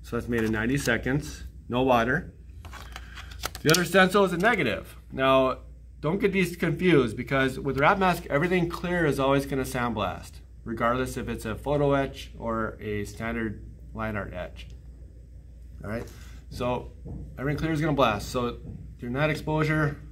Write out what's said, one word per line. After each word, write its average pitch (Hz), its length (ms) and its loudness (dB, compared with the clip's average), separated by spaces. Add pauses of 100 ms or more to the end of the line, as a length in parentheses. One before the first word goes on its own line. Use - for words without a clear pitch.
So - 160 -8
that's 110 140 -4
made 117 140 2
in 110 80 2
ninety 117 260 0
seconds, 131 640 0 (240)
no 123 140 0
water. 127 500 2 (1300)
The 139 100 4
other 175 140 6
stencil 190 400 6
is 175 80 2
a 170 60 -2
negative. 165 580 0 (160)
Now, 131 460 4 (420)
don't 165 180 0
get 202 140 2
these 185 240 2
confused, 147 640 4
because 131 420 0
with 135 180 -2
Rapid 175 220 6
Mask, 185 300 2
everything 175 400 2
clear 175 340 0
is 135 160 2
always 139 240 4
gonna 135 200 -2
sandblast, 110 760 -4 (240)
regardless 120 540 0
if 110 100 -6
it's 113 160 -6
a 110 100 -4
photo 143 380 2
etch 135 460 -2
or 113 420 -4
a 104 240 -4
standard 113 580 -4 (300)
line 107 240 -4
art 98 160 -4
etch. - 360 -10 (1160)
All 101 60 -8
right, 120 200 -8 (380)
so 120 440 -4 (460)
everything 143 200 -2
clear 160 140 0
is 151 100 0
gonna 160 100 2
blast. 117 380 4
So 120 300 -2 (400)
your 120 100 -8
net 147 180 0
exposure 156 680 0 (140)